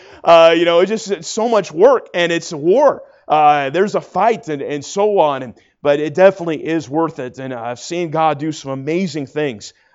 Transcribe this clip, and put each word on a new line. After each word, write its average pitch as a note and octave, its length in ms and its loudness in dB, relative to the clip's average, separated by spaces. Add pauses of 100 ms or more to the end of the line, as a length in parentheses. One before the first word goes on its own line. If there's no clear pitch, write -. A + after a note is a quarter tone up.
(220)
Uh, E3 340 6
you E3+ 100 0
know, E3+ 160 4
it's F#3+ 80 2
just, G#3+ 200 -6
it's E3 200 -8
so A3 180 -4
much G#3+ 240 0
work, G#3+ 420 2
and E3+ 200 0
it's E3 180 -6
a E3 60 -10
war. G3 460 2 (260)
Uh, D3 400 4
there's F3+ 260 -2
a E3 60 -2
fight G3+ 480 -2
and, C#3+ 120 -6
and C3+ 220 -8
so G3+ 360 -2
on. C#3+ 220 2
And, A#2+ 120 -14 (280)
but C#3+ 200 0
it D3+ 120 -4
definitely E3+ 540 2
is D#3 220 -4
worth D#3 280 -4
it. B2+ 220 -12
And C3 140 -10
I've A#2+ 260 -10
seen E3+ 320 -8
God D#3 280 0
do D#3 120 -6
some C#3 200 -10
amazing D3 560 -6
things, C#3+ 460 -8 (220)